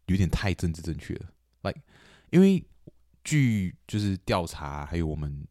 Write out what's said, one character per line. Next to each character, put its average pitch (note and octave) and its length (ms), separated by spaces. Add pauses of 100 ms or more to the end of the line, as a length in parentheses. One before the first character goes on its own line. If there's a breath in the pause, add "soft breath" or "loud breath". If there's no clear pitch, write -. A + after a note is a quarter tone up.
有 F#2 100
点 F#2+ 120
太 F#2+ 240
政 E2+ 200
治 - 80
正 D#2 160
确 - 180
了， - 120 (340)
like， - 180 (520 soft breath)
因 F3 100
为 F#3+ 200 (640)
据 A2+ 500 (100)
就 G#2+ 140
是 G2+ 200
调 F#2 260
查， D2 400
还 E2+ 100
有 E2+ 100
我 D2+ 100
们 D2 360